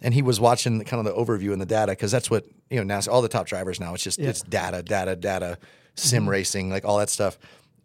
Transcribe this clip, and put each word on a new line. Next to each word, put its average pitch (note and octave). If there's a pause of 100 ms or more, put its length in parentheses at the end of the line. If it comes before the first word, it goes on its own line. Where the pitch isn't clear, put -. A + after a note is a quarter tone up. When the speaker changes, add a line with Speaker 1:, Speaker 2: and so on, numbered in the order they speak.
Speaker 1:
And B2
he C#3
was B2+
watching A#2
the, G#2+
kind A2+
of G2
the G2+
overview G2+
and F#2+
the F#2+
data, G#2+
'cause G2+
that's B2
what, A2 (240)
you B2
know, G2
nasa, G2+
all B2
the A2+
top G2
drivers F#2
now, F2
it's F#2
just, F#2
Speaker 2:
Yeah. C#3
Speaker 1:
it's -
data, F2+
data, F#2+
data, F2+ (380)
sim A#2+
Speaker 2:
Mm-hmm. G2+
Speaker 1:
racing, F#2+
like, F#2+
all G#2
that G#2
stuff. G2 (480)